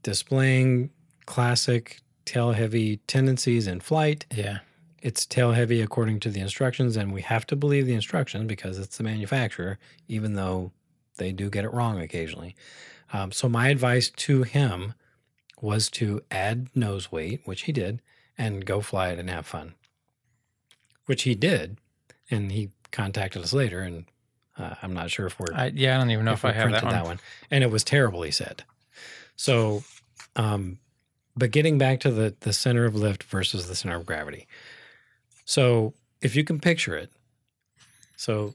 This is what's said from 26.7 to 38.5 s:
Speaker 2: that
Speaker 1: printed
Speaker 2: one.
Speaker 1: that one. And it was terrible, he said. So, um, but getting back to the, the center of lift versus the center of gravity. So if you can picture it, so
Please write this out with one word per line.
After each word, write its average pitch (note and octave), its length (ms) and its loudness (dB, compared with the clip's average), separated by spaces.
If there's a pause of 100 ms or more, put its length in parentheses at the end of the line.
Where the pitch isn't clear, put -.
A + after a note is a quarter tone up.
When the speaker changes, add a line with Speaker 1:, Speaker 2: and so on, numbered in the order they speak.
Speaker 2:
that A2 100 4
Speaker 1:
printed A#2 40 2
Speaker 2:
one. A#2 80 2
Speaker 1:
that E2+ 120 2
one. F2+ 140 -4 (300)
And C#3 140 4
it A#2 80 4
was G#2+ 120 2
terrible, A2+ 380 2
he D2+ 100 -4
said. - 320 -6 (720)
So, A2+ 480 2 (520)
um, G2+ 420 0 (580)
but A#2+ 160 2
getting D3+ 260 4
back C3 240 4
to C3+ 100 2
the, A2 300 2
the G#2+ 120 -2
center A#2+ 320 2
of G#2+ 100 2
lift G#2 280 0
versus F#2+ 440 -4
the F#2 80 -8
center F2 200 -4
of E2+ 100 -8
gravity. D2+ 420 -8 (1000)
So A#2+ 480 4 (280)
if A#2 140 2
you D3+ 80 4
can D3+ 160 -2
picture E3 360 2
it, - 160 -8 (1040)
so G#2+ 400 -4